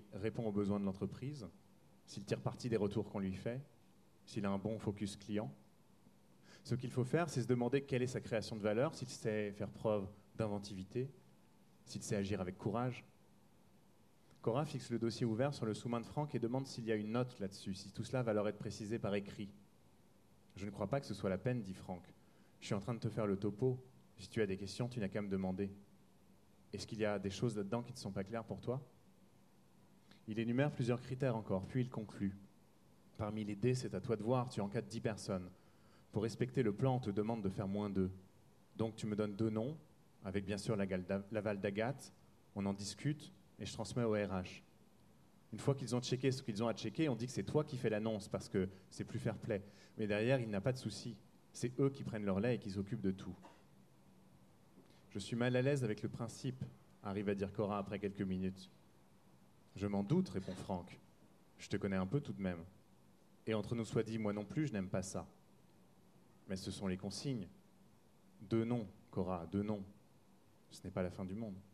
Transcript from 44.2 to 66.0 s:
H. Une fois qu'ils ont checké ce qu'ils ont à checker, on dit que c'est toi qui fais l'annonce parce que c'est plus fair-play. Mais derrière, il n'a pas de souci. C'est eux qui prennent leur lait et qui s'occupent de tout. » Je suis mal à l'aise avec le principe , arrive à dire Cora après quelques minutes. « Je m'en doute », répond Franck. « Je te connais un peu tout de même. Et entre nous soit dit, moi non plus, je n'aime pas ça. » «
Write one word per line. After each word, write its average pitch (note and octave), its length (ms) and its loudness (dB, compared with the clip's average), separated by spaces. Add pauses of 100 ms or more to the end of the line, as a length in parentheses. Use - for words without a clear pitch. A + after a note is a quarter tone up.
H. F#2 320 -2 (920)
Une G#2+ 60 -6
fois C#3 140 4
qu'ils B2 220 0
ont A#2+ 60 4
checké B2+ 300 2
ce B2+ 120 -4
qu'ils G#2 200 -2
ont A#2 40 4
à A2 60 4
checker, C#3+ 360 0
on A#2+ 60 2
dit A2+ 100 -2
que B2+ 60 -6
c'est - 120 -2
toi D3 200 2
qui C#3+ 140 -6
fais A#2 120 2
l'annonce G#2+ 380 2
parce - 220 -4
que F#2+ 200 2 (200)
c'est - 140 -8
plus - 160 -4
fair-play. G#2+ 440 -2 (340)
Mais G#2+ 100 0
derrière, A2+ 320 4
il A2 100 -2
n'a G2+ 120 0
pas B2+ 120 2
de B2+ 40 -4
souci. - 400 -6 (360)
C'est - 260 -2
eux C#3 100 6
qui C3+ 140 -4
prennent G2+ 220 -2
leur G2 140 4
lait A#2+ 160 4
et B2 40 -2
qui G2 120 -6
s'occupent G2+ 300 -2
de G2 100 4
tout. » F#2 240 -8 (1800)
Je G#2 60 -4
suis A#2 160 -2
mal B2 220 4
à B2+ 40 8
l'aise C#3 220 4
avec G#2+ 200 0
le A2+ 60 -2
principe , - 540 -4 (400)
arrive G2+ 240 0
à G2+ 80 4
dire G2 160 0
Cora G#2 260 2
après G2 220 -2
quelques G2 220 -2
minutes. « F#2 500 0 (1040)
Je G2 100 0
m'en G2+ 180 2
doute », F3+ 260 4
répond F#2+ 240 -4
Franck. « - 480 -6 (560)
Je - 100 -14
te - 80 0
connais G2 220 2
un F#2 100 2
peu C3+ 140 2
tout A#2+ 100 -6
de G2 100 -8
même. F2 220 0 (800)
Et A2 80 0
entre G#2+ 220 0
nous A#2 80 0
soit A2+ 200 2
dit, A2 140 -2
moi G#2+ 140 2
non G#2 140 -2
plus, D3+ 220 0
je A2+ 60 -2
n'aime F#2+ 140 0
pas F#2+ 140 0
ça. » « F2+ 260 -6 (1200)